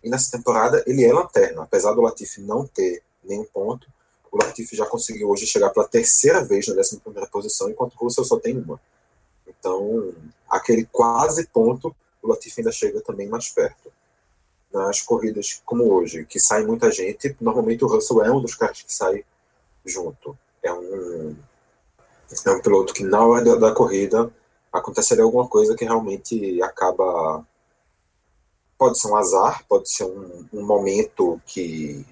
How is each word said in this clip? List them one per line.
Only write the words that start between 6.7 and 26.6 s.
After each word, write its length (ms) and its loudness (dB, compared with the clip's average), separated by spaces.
décima 260 0
primeira 280 -12
posição, 400 -4
enquanto 260 -6
o 100 -6
Russell 180 -2
só 160 0
tem 180 -4
uma. 220 -10
Então, 680 -4
aquele 360 0
quase 640 0
ponto, 460 0
o 60 -4
Latifi 320 -4
ainda 100 -2
chega 300 -4
também 260 -10
mais 220 -8
perto. 420 -4
Nas 280 -2
corridas 640 -4
como 260 2
hoje, 320 0
que 160 -8
sai 240 2
muita 260 2
gente, 520 -4
normalmente 420 0
o 60 0
Russell 340 2
é 80 4
um 80 4
dos 160 -6
caras 260 -4
que 120 -10
sai 320 -4
junto. 540 -12
É 80 -2
um, 640 -10
é 60 2
um 100 0
piloto 320 2
que 100 -8
na 220 2
hora 180 4
da, 120 6
da 200 4
corrida 560 0
aconteceria 540 2
alguma 200 2
coisa 300 4
que 80 -6
realmente 800 -4